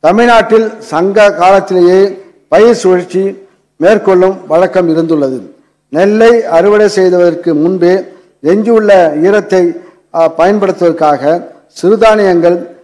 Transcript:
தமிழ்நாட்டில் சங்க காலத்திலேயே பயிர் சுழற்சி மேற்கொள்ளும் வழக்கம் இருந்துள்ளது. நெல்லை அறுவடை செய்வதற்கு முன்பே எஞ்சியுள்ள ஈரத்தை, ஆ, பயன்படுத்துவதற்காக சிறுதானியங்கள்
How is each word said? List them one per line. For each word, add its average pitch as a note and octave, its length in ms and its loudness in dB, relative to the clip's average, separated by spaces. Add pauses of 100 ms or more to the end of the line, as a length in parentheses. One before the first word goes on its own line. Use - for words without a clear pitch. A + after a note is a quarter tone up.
தமிழ்நாட்டில் A3 760 2
சங்க G3 560 0
காலத்திலேயே F#3 840 0 (300)
பயிர் G#3+ 260 4
சுழற்சி F#3 640 -4 (380)
மேற்கொள்ளும் F#3+ 600 0 (120)
வழக்கம் F3 480 0
இருந்துள்ளது. D3 440 -4 (480)
நெல்லை A3 560 2
அறுவடை G3+ 440 2
செய்வதற்கு F3 680 0
முன்பே F3 500 0 (380)
எஞ்சியுள்ள G3 800 0
ஈரத்தை, F#3 540 0 (380)
ஆ, E3 140 0
பயன்படுத்துவதற்காக E3 1120 -2 (400)
சிறுதானியங்கள் F#3+ 840 0 (160)